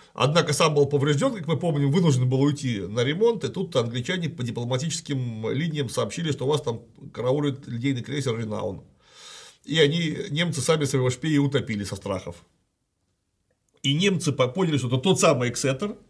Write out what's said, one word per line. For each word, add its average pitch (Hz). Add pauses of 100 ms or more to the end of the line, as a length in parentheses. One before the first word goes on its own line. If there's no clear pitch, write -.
(140)
Однако 147
сам 151
был 143
поврежден, 147
как 175
мы 165
помним, 143
вынужден 143
был 131
уйти 135
на 104
ремонт, 208
и 131
тут 180
англичане 127
по 131
дипломатическим 120
линиям 147
сообщили, 139
что 127
у -
вас 147
там 113 (300)
караулит 139
линейный 123
крейсер 127
«Ренаун». 104 (800)
И 151
они, 156 (140)
немцы, 151
сами 156
своего 127
Шпея 147
утопили 113
со 98
страхов. 92 (1400)
И 135
немцы 180
по-, 127
поняли, 160
что 127
это 127
тот 185
самый 127
«Эксетер», 143 (140)